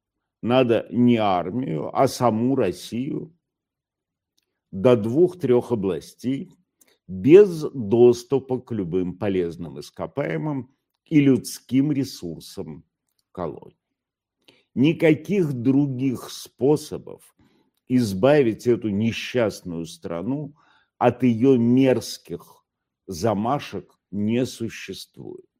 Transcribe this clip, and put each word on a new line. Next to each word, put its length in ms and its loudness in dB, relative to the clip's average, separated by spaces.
надо 500 2
не 260 4
армию, 800 -2
а 140 2
саму 480 0
Россию 800 -6
до 260 4
двух-трех 760 0
областей 800 -6
без 580 6
доступа 840 2
к 120 -12
любым 460 -4
полезным 640 -4
ископаемым 880 -8
и 140 4
людским 720 2
ресурсам 920 -10
колоний. 440 -12
Никаких 800 0
других 800 -2
способов 1040 -6
избавить 800 2
эту 240 0
несчастную 960 -4
страну 680 -10
от 240 0
ее 340 4
мерзких 1080 0
замашек 920 -4
не 340 -2
существует. 1000 -14